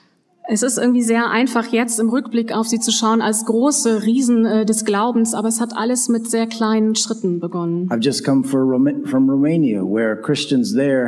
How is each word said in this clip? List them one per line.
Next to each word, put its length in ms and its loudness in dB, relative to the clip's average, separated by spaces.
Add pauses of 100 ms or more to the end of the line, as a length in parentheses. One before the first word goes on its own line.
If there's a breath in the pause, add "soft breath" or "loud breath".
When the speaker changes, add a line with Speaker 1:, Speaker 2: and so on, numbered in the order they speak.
(520)
Speaker 1:
Es 120 0
ist 160 -2
irgendwie 240 2
sehr 260 0
einfach, 420 0
jetzt 280 0
im 100 2
Rückblick 420 -2
auf 160 -2
sie 120 -2
zu 120 -2
schauen 300 2
als 240 -2
große 580 0
Riesen, 440 2
äh, 180 2
des 180 0
Glaubens, 520 0
aber 120 -2
es 140 -2
hat 160 -6
alles 320 -2
mit 180 0
sehr 200 -2
kleinen 480 0
Schritten 440 -4
begonnen. 520 -4
Speaker 2:
I've 120 -2
just 220 -2
come 180 2
for 180 0
Roma-, 440 0
from 240 2
Romania, 540 2
where 320 0
Christians 580 0
there 340 2